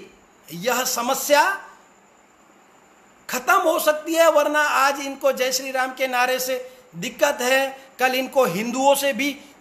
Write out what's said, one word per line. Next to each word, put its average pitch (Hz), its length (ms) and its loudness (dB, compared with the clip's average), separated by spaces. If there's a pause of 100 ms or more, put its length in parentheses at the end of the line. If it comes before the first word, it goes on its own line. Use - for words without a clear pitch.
(480)
यह 233 360 -4
समस्या 262 600 2 (1900)
खत्म 254 320 2
हो 330 180 0
सकती 311 340 -2
है। 330 180 6
वरना 302 300 2
आज 277 380 0
इनको 277 320 -2
जय 254 200 -2
श्री 262 200 -6
राम 262 220 -2
के 262 140 -4
नारे 254 320 0
से 254 180 -4 (380)
दिक्कत 254 460 -2
है, 269 360 0 (220)
कल 254 160 0
इनको 262 300 2
हिंदुओं 240 500 2
से 277 180 0
भी 277 220 -4 (260)